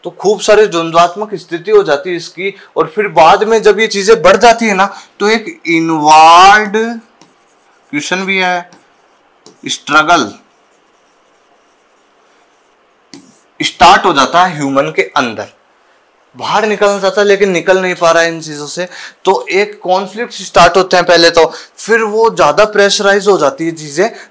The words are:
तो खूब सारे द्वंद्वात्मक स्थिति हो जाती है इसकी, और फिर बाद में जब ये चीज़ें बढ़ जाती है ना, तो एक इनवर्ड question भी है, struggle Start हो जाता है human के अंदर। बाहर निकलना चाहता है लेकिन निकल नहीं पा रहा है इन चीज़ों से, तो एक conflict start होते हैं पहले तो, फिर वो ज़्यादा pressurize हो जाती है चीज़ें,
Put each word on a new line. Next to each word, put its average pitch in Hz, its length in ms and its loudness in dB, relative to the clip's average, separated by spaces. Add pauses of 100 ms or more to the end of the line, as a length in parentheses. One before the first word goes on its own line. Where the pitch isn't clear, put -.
तो 170 60 -10
खूब 196 300 -4
सारे 214 280 4
द्वंद्वात्मक 170 680 -2
स्थिति 170 360 -8
हो 208 120 4
जाती 156 260 -2
है 175 60 -6
इसकी, 180 380 -10 (240)
और 160 180 -2
फिर 202 120 -4
बाद 180 360 4
में 220 180 0
जब 202 180 2
ये 220 80 0
चीज़ें 196 340 0
बढ़ 185 160 4
जाती 233 280 2
है 208 80 0
ना, 190 220 -2 (240)
तो 202 100 -2
एक 220 380 -6
इनवर्ड 165 1080 4 (1120)
question 180 340 -6
भी 190 120 -2
है, 180 320 -4 (1000)
struggle 147 640 -2 (3250)
Start 190 440 2
हो 175 80 0
जाता 147 320 0
है 170 120 -8
human 139 380 -2
के - 200 -4
अंदर। 110 320 -6 (880)
बाहर 185 300 -4
निकलना 202 340 -2
चाहता 190 220 -2
है 208 60 2
लेकिन 196 220 2
निकल 180 320 0
नहीं 180 140 -4
पा 170 160 0
रहा 165 120 2
है 170 60 -2
इन 165 120 -10
चीज़ों 147 260 -12
से, 175 200 -8 (380)
तो 185 260 0
एक 208 320 -2
conflict 202 500 -4
start 175 440 2
होते 185 200 0
हैं 175 80 0
पहले 170 240 4
तो, 160 240 2 (240)
फिर 226 240 -2
वो 220 340 0
ज़्यादा 165 300 2
pressurize 202 600 0
हो 190 100 2
जाती 147 280 -2
है 165 60 -4
चीज़ें, 156 400 -6 (200)